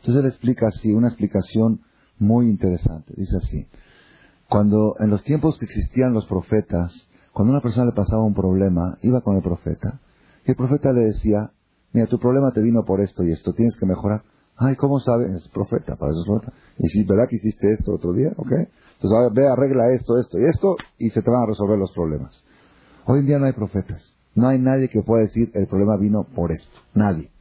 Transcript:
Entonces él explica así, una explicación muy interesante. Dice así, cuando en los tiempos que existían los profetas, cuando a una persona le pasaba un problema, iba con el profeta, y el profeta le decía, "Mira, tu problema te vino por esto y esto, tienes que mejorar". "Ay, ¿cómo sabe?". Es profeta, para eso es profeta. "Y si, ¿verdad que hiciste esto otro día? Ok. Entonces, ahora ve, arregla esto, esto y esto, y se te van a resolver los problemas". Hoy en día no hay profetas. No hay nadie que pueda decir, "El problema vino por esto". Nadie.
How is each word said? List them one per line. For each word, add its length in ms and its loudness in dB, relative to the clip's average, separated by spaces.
Entonces 220 2
él 60 2
explica 400 0
así, 240 -2
una 160 2
explicación 720 0
muy 300 4
interesante. 680 -2
Dice 200 -4
así, 300 -6
cuando 520 2
en 100 2
los 140 0
tiempos 340 0
que 80 -8
existían 460 -2
los 140 -2
profetas, 840 -4
cuando 200 2
a 40 2
una 60 -2
persona 240 0
le 60 0
pasaba 320 0
un 100 0
problema, 680 0
iba 180 2
con 160 0
el 60 0
profeta, 580 -6
y 80 0
el 40 2
profeta 360 0
le 140 2
decía, 440 -2
"Mira, 140 2
tu 120 -2
problema 340 0
te 100 0
vino 220 2
por 160 0
esto 240 -2
y 80 0
esto, 220 -4
tienes 220 0
que 100 -4
mejorar". 360 -2
"Ay, 200 0
¿cómo 240 0
sabe?". 340 0
Es 140 -12
profeta, 480 -6
para 160 -4
eso 80 -4
es 60 -6
profeta. 260 -2
"Y 100 -2
si, 160 0
¿verdad 240 2
que 80 -6
hiciste 360 0
esto 220 -2
otro 180 -4
día? 240 0
Ok. 160 -6
Entonces, 680 -2
ahora 160 4
ve, 140 4
arregla 420 2
esto, 260 0
esto 220 -2
y 60 2
esto, 320 0
y 140 -2
se 120 -2
te 80 0
van 120 2
a 40 0
resolver 300 0
los 140 -2
problemas". 540 -6
Hoy 160 2
en 60 0
día 140 2
no 60 0
hay 60 0
profetas. 640 -8
No 100 4
hay 140 2
nadie 280 2
que 140 0
pueda 200 2
decir, 320 0
"El 120 0
problema 300 0
vino 260 0
por 300 -4
esto". 260 -12
Nadie. 360 0